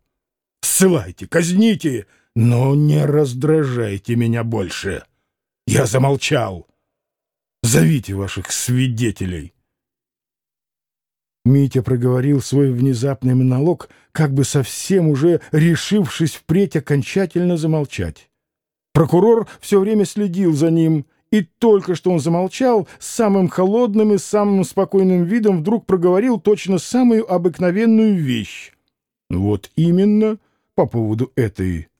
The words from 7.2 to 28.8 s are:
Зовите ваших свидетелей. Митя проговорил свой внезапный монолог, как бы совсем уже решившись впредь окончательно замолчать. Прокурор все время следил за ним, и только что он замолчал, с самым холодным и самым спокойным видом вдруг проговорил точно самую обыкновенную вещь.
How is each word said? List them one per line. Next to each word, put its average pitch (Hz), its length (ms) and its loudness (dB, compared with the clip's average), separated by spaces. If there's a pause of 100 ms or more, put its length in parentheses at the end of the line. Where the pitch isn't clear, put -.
Зовите 135 500 0
ваших 98 380 -8
свидетелей. 110 1000 -4 (1900)
Митя 135 360 2
проговорил 127 600 0
свой 139 300 0
внезапный 127 640 -2
монолог, 131 560 0 (220)
как 147 220 -2
бы 139 120 2
совсем 160 640 -2
уже 151 320 2 (100)
решившись 165 840 0
впредь 185 400 -2
окончательно 175 840 -2
замолчать. 151 720 -4 (640)
Прокурор 214 540 2 (120)
все 202 200 2
время 208 260 2
следил 185 480 0
за 151 160 2
ним, 160 360 2 (260)
и 214 100 2
только 190 540 2
что 185 160 -2
он 170 80 2
замолчал, 185 680 0 (120)
с - 80 -16
самым 196 420 2
холодным 214 640 2
и 190 60 2
самым 202 440 0
спокойным 185 600 2
видом 202 360 0
вдруг 208 280 -2
проговорил 190 520 0
точно 196 380 0
самую 233 540 0
обыкновенную 196 840 2
вещь. 127 560 -6 (600)